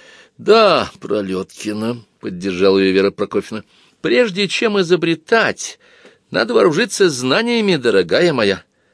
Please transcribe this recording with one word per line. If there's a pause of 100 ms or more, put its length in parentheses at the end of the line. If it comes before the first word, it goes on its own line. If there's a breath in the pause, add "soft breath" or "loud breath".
(360 soft breath)
«Да,
Пролеткина», (220)
поддержала
ее
Вера
Прокофьевна. (380 soft breath)
«Прежде
чем
изобретать, (520 soft breath)
надо
вооружиться
знаниями,
дорогая
моя. (300)